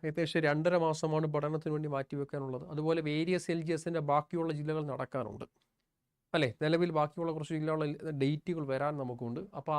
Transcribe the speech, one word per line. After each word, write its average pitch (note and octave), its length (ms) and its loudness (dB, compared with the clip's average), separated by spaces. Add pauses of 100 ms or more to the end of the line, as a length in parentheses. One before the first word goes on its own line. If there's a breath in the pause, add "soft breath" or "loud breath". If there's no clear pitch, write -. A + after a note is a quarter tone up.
ഏകദേശം D#3+ 400 0
രണ്ടര D#3 360 4
മാസമാണ് D#3 520 2
പഠനത്തിന് D3+ 400 -2
വേണ്ടി D3+ 200 -2
മാറ്റിവെക്കാനുള്ളത്. C#3 760 -4
അതുപോലെ D#3+ 260 2 (120)
വേരിയസ് E3 420 0
എൽ E3+ 140 0
ജി E3+ 100 0
എസിൻ്റെ E3 320 -2
ബാക്കിയുള്ള D#3+ 500 2
ജില്ലകൾ D#3 320 -2
നടക്കാനുണ്ട് A#2 540 -6 (920)
അല്ലേ? C#3+ 140 4 (140)
നിലവിൽ E3+ 260 4 (100)
ബാക്കിയുള്ള D#3+ 360 0
കുറച്ച് D#3 220 -4
ജില്ലകളുടെ D#3 640 -2
ഡേറ്റുകൾ D#3 500 0
വരാൻ C#3+ 300 0
നമുക്കുണ്ട്. B2 400 -4 (180)
അപ്പോൾ D#3 200 -2